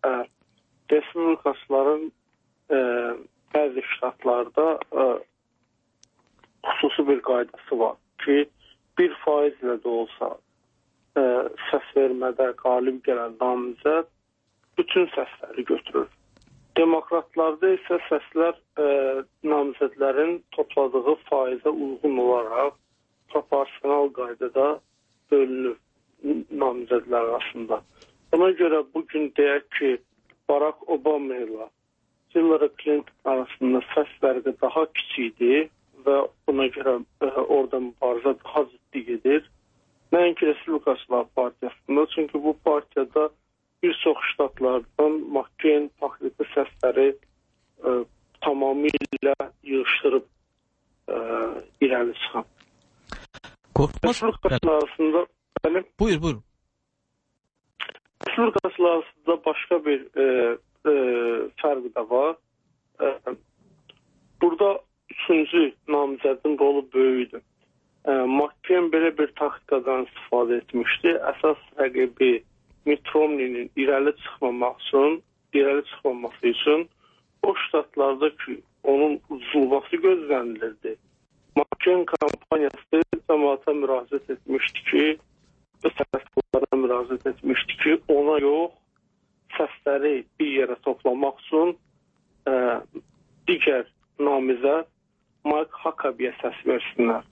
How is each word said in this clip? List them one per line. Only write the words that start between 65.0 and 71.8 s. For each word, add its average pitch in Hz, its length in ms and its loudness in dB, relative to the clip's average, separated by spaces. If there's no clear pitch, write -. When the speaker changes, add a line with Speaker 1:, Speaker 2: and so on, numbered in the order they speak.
Speaker 1:
üçüncü 165 540 2
namizədin 143 720 0
rolu 139 340 4
böyükdür. 127 480 2
E, 147 60 0
McCain 143 840 0
belə 160 240 2
bir 151 120 0
taktikadan 131 680 -2
istifadə 120 480 -2
etmişdi. 120 580 -2
Əsas - 280 0
rəqibi 127 640 0